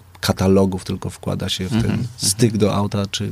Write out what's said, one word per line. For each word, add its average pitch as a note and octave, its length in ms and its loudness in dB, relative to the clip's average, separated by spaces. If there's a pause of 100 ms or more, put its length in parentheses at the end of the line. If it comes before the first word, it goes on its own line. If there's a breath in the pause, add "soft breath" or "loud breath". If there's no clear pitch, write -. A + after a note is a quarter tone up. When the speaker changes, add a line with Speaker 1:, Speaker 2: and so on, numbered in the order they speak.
(220)
Speaker 1:
katalogów, F#2+ 600 4
tylko F#2 260 -6
wkłada F#2+ 400 -6
się F#2 160 -4
w F#2 40 -4
ten A2 100 2
Speaker 2:
Mhm, G#2+ 200 0
mhm. B2 180 -6
Speaker 1:
styk G#2+ 400 0
do G2 180 2
auta G2+ 360 -2
czy G#2 200 -4